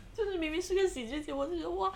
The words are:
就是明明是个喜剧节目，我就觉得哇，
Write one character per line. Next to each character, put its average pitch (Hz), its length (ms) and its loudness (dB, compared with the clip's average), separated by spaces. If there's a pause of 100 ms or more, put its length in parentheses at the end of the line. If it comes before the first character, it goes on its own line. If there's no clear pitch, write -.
(140)
就 453 100 0
是 392 140 0
明 320 120 0
明 320 120 0
是 370 120 -2
个 381 140 6
喜 254 180 -2
剧 285 160 -4
节 294 120 -6
目， 277 60 0
我 277 80 0
就 349 100 -2
觉 311 60 -2
得 330 80 -4
哇， 381 240 2